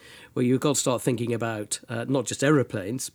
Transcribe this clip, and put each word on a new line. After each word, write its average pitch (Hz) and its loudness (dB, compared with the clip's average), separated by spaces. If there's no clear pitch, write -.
Well, 127 2
you've 127 4
got 143 2
to - 0
start 123 0
thinking 117 -2
about, 110 -6
uh, 117 -6
not 131 0
just - -4
aeroplanes, 123 0